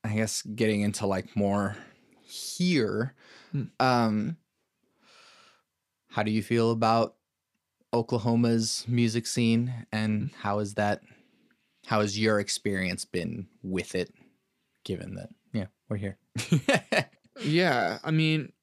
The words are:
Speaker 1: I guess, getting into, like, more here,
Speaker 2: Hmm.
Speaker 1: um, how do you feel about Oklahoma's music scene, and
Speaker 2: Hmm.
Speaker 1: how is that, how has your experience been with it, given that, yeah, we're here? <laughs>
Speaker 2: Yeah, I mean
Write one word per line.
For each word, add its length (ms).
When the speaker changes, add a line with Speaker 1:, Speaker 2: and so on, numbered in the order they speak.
Speaker 1:
I 120
guess, 260
getting 400
into, 240
like, 300
more 420
here, 880
Speaker 2:
Hmm. 120
Speaker 1:
um, 580
how 140
do 80
you 120
feel 280
about 440
Oklahoma's 920
music 400
scene, 640
and 380
Speaker 2:
Hmm. 120
Speaker 1:
how 180
is 160
that, 260
how 160
has 180
your 200
experience 680
been 420
with 340
it, 180
given 300
that, 140
yeah, 140
we're 80
here? 200
<laughs> 720
Speaker 2:
Yeah, 600
I 80
mean 400